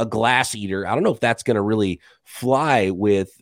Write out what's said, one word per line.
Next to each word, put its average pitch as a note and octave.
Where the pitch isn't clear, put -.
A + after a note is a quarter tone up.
a A#2
glass A#2
eater. G2
I F#2+
don't B2+
know G#3+
if -
that's A#2
gonna A2
really G2+
fly C3
with, G2